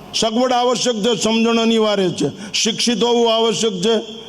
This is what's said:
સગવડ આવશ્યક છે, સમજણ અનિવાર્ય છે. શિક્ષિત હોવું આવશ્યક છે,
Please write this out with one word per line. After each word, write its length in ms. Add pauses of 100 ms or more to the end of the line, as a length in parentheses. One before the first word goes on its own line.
(160)
સગવડ 360
આવશ્યક 440
છે, 260
સમજણ 360
અનિવાર્ય 520
છે. 440
શિક્ષિત 500
હોવું 320
આવશ્યક 380
છે, 280 (280)